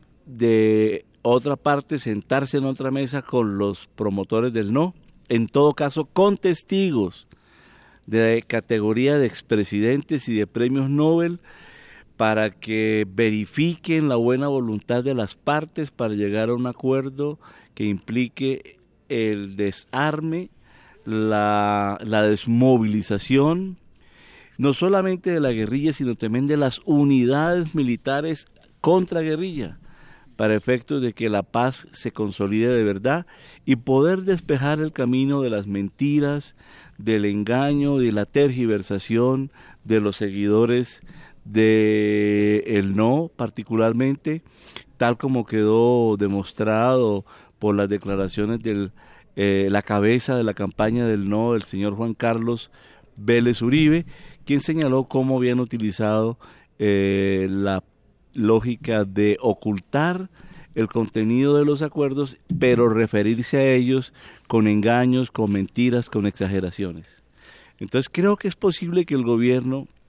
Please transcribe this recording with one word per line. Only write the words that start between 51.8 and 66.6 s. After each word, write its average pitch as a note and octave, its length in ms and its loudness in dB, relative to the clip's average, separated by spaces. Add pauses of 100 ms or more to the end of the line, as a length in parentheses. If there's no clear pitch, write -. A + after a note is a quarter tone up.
Juan A2+ 200 -6
Carlos A#2 560 -4 (460)
Vélez A#2 460 2
Uribe, D#3 440 4 (380)
quien C#3+ 160 0
señaló C#3 440 0
cómo C3 320 0
habían B2 240 2
utilizado, A2 800 -2 (400)
eh, G2 720 2
la G2 360 -2 (500)
lógica A2+ 720 0
de G2+ 360 0
ocultar C#3 920 -2 (440)
el A2+ 140 0
contenido A#2+ 680 0
de D3 80 4
los D3 160 0
acuerdos, C#3+ 580 -2 (200)
pero B2 300 4
referirse A2 680 2
a C3+ 160 4
ellos B2+ 400 2 (340)
con A2+ 200 4
engaños, A#2+ 640 2
con A2 220 -2
mentiras, A#2+ 580 0
con G2+ 160 0
exageraciones. F#2 960 -6 (560)